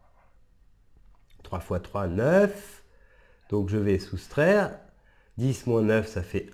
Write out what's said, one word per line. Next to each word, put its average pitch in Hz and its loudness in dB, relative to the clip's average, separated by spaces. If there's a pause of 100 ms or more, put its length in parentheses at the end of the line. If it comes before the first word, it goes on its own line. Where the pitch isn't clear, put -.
(1400)
Trois - -8
fois 90 -4
trois, 98 -6
neuf. 165 0 (640)
Donc, 101 -2
je 107 -2
vais 101 2
soustraire. 170 0 (600)
Dix 123 -2
moins 113 2
neuf, 107 4
ça 90 -6
fait - -6